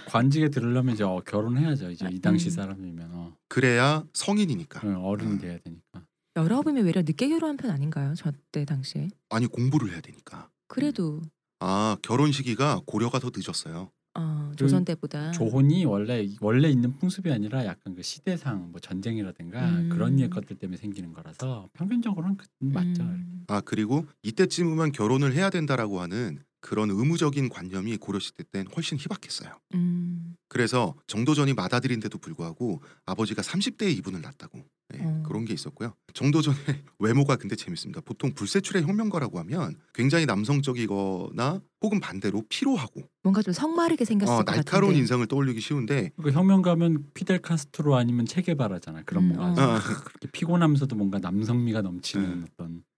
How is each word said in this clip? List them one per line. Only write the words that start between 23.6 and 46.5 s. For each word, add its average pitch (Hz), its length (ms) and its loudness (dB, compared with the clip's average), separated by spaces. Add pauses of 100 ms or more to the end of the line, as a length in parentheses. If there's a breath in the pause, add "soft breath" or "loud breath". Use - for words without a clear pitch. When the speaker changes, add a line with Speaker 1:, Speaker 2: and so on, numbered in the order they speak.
Speaker 3:
그리고 117 440 -2 (160)
이때쯤이면 160 680 0
결혼을 131 400 2
해야 190 180 2
된다라고 123 500 -2
하는 90 380 -4 (220)
그런 107 300 0
의무적인 139 580 2
관념이 95 500 -6
고려시대 - 520 -6
땐 98 240 -6
훨씬 160 240 -4
희박했어요. - 580 -10 (180)
Speaker 2:
음. 175 600 -2 (140)
Speaker 3:
그래서 117 460 0 (120)
정도전이 139 480 2
맏아들인데도 110 640 -2
불구하고 82 640 -8 (220 soft breath)
아버지가 104 380 -2
삼십 202 360 -2
대에 202 120 2
이분을 92 320 -4
낳았다고. - 420 -18 (240)
네, - 160 -12
Speaker 2:
어. 156 220 -2
Speaker 3:
그런 117 180 -4
게 110 80 -6
있었고요. - 420 -8 (200)
정도전의 147 440 4
<laughs> - 420 -6
외모가 131 360 4
근데 104 200 -4
재밌습니다. 87 460 -10
보통 - 320 -4
불세출의 185 500 0
혁명가라고 175 560 -2
하면 95 340 -4 (180)
굉장히 143 340 4
남성적이거나 110 1300 0 (220)
혹은 208 180 0
반대로 98 480 -4
피로하고 196 540 -2 (200)
Speaker 2:
뭔가 190 200 4
좀 185 100 -2
성마르게 330 520 2
생겼을 208 280 2
Speaker 3:
어, 233 60 6
Speaker 2:
것 208 60 4
Speaker 3:
날카로운 190 480 4
Speaker 2:
같은데. 143 80 6
Speaker 3:
인상을 120 260 2
떠올리기 131 340 0
쉬운데 127 520 -2 (100)
Speaker 1:
그 147 80 2
혁명가면 170 840 6